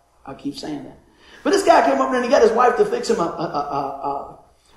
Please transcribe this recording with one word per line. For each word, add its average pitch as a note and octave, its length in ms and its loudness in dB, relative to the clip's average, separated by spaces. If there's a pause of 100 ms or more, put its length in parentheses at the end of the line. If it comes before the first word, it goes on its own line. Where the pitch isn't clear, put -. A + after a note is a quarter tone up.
(260)
I C#3 80 -14
keep C#3+ 220 -12
saying C#3+ 300 -12
that. - 120 -20 (460)
But C#4+ 80 0
this G4 120 2
guy D#4+ 240 4
came C4+ 140 2
up C4 80 0
there B3+ 60 -2
and B3 100 0
he A#3 60 0
got C4+ 100 4
his A3 120 6
wife A#3+ 240 2
to G#3 80 4
fix - 240 -6
him G3+ 100 0
a, E3+ 40 0
a, E3 40 -2
a, C#3 1120 -6 (380)